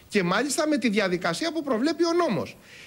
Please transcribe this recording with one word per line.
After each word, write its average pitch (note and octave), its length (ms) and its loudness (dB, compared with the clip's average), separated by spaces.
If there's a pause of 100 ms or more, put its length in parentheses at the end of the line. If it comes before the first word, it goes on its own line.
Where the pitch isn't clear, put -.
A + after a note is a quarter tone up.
Και G3+ 140 2
μάλιστα C4 440 0
με D4+ 100 2
τη A#3+ 120 0
διαδικασία F#3+ 600 0
που D#4 120 -2
προβλέπει C#4+ 420 0
ο E4+ 80 2
νόμος. C4+ 440 0 (300)